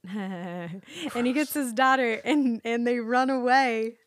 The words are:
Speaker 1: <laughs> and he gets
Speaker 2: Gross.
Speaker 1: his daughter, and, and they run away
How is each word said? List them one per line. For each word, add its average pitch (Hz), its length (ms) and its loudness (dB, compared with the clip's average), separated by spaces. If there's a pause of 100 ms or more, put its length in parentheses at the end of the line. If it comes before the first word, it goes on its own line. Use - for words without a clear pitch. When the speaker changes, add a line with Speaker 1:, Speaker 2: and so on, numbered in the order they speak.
Speaker 1:
<laughs> 185 40 -14
and 190 1160 -6
he 254 60 2
gets 285 220 0
Speaker 2:
Gross. 294 100 -2
Speaker 1:
his 240 80 -6
daughter, 254 520 2
and, 254 400 2
and 233 220 0
they 240 140 2
run 247 300 2
away 247 640 2 (120)